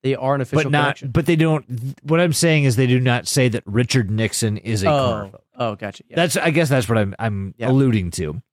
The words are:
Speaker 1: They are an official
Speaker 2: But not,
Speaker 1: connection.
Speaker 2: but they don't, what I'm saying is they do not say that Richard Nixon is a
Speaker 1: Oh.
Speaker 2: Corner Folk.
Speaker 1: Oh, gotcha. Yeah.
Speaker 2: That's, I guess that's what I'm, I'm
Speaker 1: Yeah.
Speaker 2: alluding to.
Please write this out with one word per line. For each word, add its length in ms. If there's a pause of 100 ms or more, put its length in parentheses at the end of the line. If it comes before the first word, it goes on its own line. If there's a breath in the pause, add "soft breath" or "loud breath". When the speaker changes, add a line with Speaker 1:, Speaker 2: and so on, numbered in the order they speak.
Speaker 1:
They 120
are 200
an 60
official 240
Speaker 2:
But 80
not, 120
Speaker 1:
connection. 260
Speaker 2:
but 160
they 100
don't, 580 (100)
what 160
I'm 120
saying 320
is 120
they 100
do 140
not 280
say 200
that 180
Richard 440
Nixon 460
is 260
a 80
Speaker 1:
Oh. 200
Speaker 2:
Corner 220
Folk. 120 (120)
Speaker 1:
Oh, 180
gotcha. 340
Yeah. 80
Speaker 2:
That's, 220
I 120
guess 200
that's 180
what 80
I'm, 220
I'm 400
Speaker 1:
Yeah. 100
Speaker 2:
alluding 440
to. 280 (120)